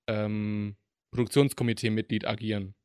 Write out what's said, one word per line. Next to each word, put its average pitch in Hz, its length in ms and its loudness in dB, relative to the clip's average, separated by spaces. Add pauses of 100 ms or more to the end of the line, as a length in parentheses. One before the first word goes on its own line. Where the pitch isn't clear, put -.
ähm, 107 680 -2 (360)
Produktionskomitee-Mitglied 117 1120 2
agieren. 107 480 -2 (100)